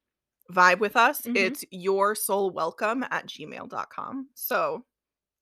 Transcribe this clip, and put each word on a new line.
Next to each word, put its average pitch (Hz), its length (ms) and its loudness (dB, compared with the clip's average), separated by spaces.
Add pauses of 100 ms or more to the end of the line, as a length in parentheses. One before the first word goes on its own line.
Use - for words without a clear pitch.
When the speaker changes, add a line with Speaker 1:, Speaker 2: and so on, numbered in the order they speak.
(520)
Speaker 1:
vibe 180 280 6
with 208 160 0
us. 254 260 4
Speaker 2:
Mm-hmm. 233 140 -4
Speaker 1:
It's 196 340 0
your 196 440 0
soul 196 360 0
welcome 208 600 -2
at 165 160 -4
gmail - 440 -14
dot - 180 -8
com. - 460 -12
So, 175 500 -4 (580)